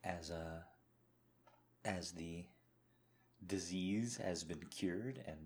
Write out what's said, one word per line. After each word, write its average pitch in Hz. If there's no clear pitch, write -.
as 87
a, 82
as 90
the 85
disease 92
has 85
been 80
cured 104
and 76